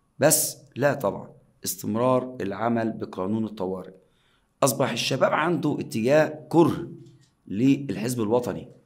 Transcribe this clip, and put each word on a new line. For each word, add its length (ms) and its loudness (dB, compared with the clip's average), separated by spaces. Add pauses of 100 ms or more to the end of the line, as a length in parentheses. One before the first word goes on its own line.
(200)
بس 360 2 (200)
لا 180 2
طبعا، 360 -4 (340)
استمرار 760 0
العمل 520 -2
بقانون 520 -4
الطوارئ. 480 -6 (680)
أصبح 280 2
الشباب 420 0
عنده 480 0
اتجاه 680 2
كره 400 4 (600)
للحزب 720 0
الوطني 480 -2 (180)